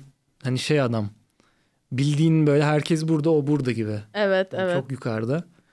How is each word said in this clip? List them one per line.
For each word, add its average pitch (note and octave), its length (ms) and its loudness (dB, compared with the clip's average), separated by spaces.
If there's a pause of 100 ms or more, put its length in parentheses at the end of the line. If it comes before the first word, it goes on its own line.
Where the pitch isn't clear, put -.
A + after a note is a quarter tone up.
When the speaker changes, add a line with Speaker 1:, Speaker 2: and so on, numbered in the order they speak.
(420)
Speaker 1:
hani B2+ 160 -2
şey D3+ 220 0
adam, A#2 280 -2 (840)
bildiğin D3+ 540 2
böyle D3 180 4
herkes D3+ 440 0
burada, D#3+ 220 0
o D3 160 2
burada C#3 260 0
gibi. G#2+ 260 -4 (160)
Speaker 2:
Evet, F#3+ 380 0
Speaker 1:
Yani F#3 100 -4
Speaker 2:
evet. F3+ 120 0
Speaker 1:
çok D3+ 180 -4
yukarıda. A#2+ 520 -4 (280)